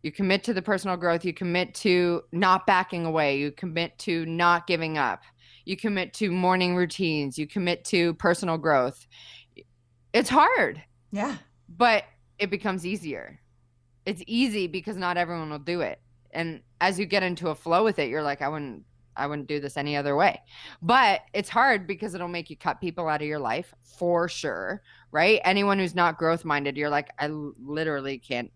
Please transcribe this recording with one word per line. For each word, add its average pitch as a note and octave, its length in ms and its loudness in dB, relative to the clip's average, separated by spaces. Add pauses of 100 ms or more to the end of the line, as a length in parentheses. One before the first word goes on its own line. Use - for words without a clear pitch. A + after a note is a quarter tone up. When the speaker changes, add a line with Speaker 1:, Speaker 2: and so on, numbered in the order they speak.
Speaker 1:
you D#3 80 -4
commit G3 320 2
to A#3 100 -2
the F#3 80 -2
personal F#3+ 360 -2
growth, E3+ 260 2
you F3+ 80 -2
commit F3+ 440 -2
to F3 480 2 (100)
not F#3 340 4
backing F#3 380 2
away, D3+ 340 2
you C#3+ 140 -2
commit E3 460 -6
to E3 260 -2
not E3+ 420 2
giving D#3+ 300 0
up, A#2+ 260 -2 (400)
you F#3 140 -6
commit G3+ 380 -4
to G#3 140 0
morning F3+ 460 2
routines, D#3+ 640 -2
you D3+ 80 -4
commit F3 380 -2
to E3+ 300 2
personal E3+ 420 0
growth. C#3 500 0 (1040)
It's - 160 2
hard. B3+ 520 4 (300)
Speaker 2:
Yeah. G3+ 260 -4 (320)
Speaker 1:
But G#3+ 340 2 (360)
it G3+ 100 -2
becomes F#3+ 360 -4
easier. D3+ 540 -8 (680)
It's F#3+ 220 -8
easy G#3+ 400 0
because F3+ 300 -8
not F3 200 -2
everyone E3+ 320 -2
will D3+ 100 -8
do E3+ 220 -4
it. G2 180 -4 (320)
And E3 300 -6 (180)
as F#3 200 2
you G3+ 60 0
get F#3 180 0
into F3 260 -2
a D3+ 60 -2
flow F3 280 2
with G#3+ 160 2
it, C#3 100 0
you're D3+ 140 -2
like, C#3+ 180 -4
"I C#3 80 -2
wouldn't, C#3 340 -8 (320)
I C#3 120 -4
wouldn't D3 200 -6
do D3 120 -4
this C#3 180 -8
any D3 180 -2
other C#3+ 200 0
way." F3 240 4 (420)
But A3 400 4 (120)
it's G3+ 160 -4
hard A#3 380 2
because F#3+ 260 -6
it'll F3 140 -6
make F3 220 -8
you D3 80 -16
cut - 220 -4
people E3+ 280 -4
out D3+ 140 0
of D3+ 60 -4
your D3+ 120 -4
life B2+ 340 -4 (240)
for F3 320 2
sure, A2+ 520 -6 (300)
right? E3+ 320 4
Anyone G3 360 4
who's F3 160 -2
not E3+ 220 2
growth-minded, D3 600 0
you're D3 120 -2
like, D3 200 0 (100)
"I D3 60 -2
l-, D3+ 340 -8
literally C#3 600 -4
can't A#2+ 360 -6